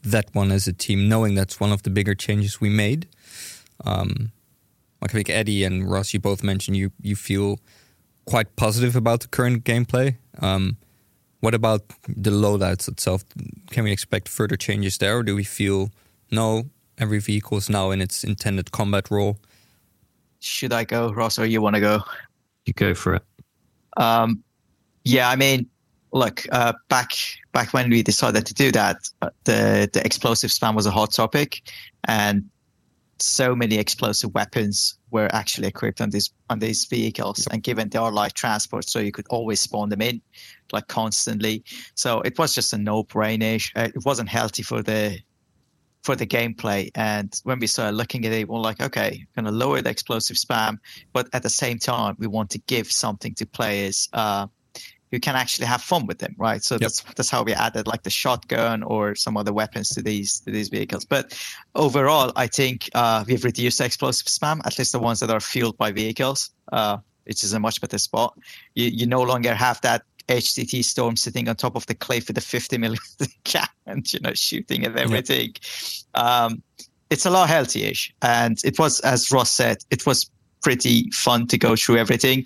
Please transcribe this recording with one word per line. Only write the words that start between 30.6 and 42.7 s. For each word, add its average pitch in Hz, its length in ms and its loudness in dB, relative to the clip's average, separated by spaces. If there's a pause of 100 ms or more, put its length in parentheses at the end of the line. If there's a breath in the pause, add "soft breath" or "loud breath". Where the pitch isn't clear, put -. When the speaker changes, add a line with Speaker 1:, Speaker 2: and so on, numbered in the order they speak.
Speaker 2:
was 107 100 2
a 104 60 2
hot 107 220 2
topic, 143 480 0 (440 loud breath)
and 104 440 2 (720)
so 127 360 0
many 113 240 0
explosive 104 560 -2
weapons 104 600 -2 (140)
were 107 240 0
actually 101 340 -2
equipped 107 340 -4
on 107 100 -2
these, 101 180 -2 (220)
on 110 80 -4
these 110 260 -2
vehicles. 113 640 -4
Speaker 1:
Yep. - 60 -6
Speaker 2:
And 110 100 -4
given 110 260 -2
they 104 80 -2
are 113 140 2
light 104 240 0
transport, 107 520 -2
so - 120 -2
you 104 120 -2
could - 180 -12
always 113 300 -2
spawn 104 300 -2
them 104 120 -2
in, 117 200 -2 (500 loud breath)
like, 107 160 -4
constantly. 110 760 -2 (320 loud breath)
So 117 260 0
it - 160 -2
was 160 160 2
just - 200 -2